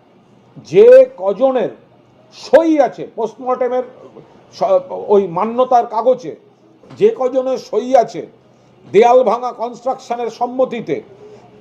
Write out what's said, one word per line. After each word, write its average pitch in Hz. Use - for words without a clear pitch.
যে 233
কজনের 202
সই 311
আছে 220
পোস্টমর্টেমের 254
স-, 185
ওই 202
মান্যতার 233
কাগজে, 220
যে 220
কজনের 254
সই 247
আছে 175
দেয়াল 240
ভাঙা 240
কনস্ট্রাকশনের 240
সম্মতিতে, 233